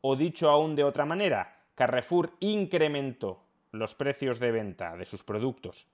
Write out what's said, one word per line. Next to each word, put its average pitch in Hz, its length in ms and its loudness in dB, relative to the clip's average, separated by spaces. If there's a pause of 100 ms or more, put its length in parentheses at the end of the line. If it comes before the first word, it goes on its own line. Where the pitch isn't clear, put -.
O 135 160 2
dicho 156 340 2
aún 151 260 4
de 143 80 4
otra 143 200 0
manera, 156 600 -2 (120)
Carrefour 127 640 0
incrementó 151 1040 -2 (260)
los 110 240 -6
precios 135 460 -4
de 123 100 0
venta 95 460 -6
de 87 100 -10
sus - 160 -16
productos 107 720 -6